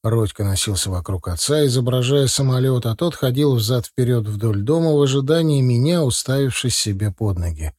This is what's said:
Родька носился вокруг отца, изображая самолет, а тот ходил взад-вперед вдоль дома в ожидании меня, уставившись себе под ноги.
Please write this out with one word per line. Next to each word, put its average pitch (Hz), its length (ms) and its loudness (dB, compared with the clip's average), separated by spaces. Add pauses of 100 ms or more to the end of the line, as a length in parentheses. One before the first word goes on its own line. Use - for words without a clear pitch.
Родька 110 400 0
носился 98 460 -2
вокруг 92 380 -6
отца, 143 400 0
изображая 127 580 2
самолет, 127 640 0
а 110 80 -2
тот 170 180 -2
ходил 135 400 0
взад-вперед 120 720 0
вдоль 104 360 -2
дома 160 300 2
в 147 60 4
ожидании 143 640 2
меня, 131 420 2
уставившись 131 720 -2
себе 101 360 -2
под 98 260 -2
ноги. 78 420 -4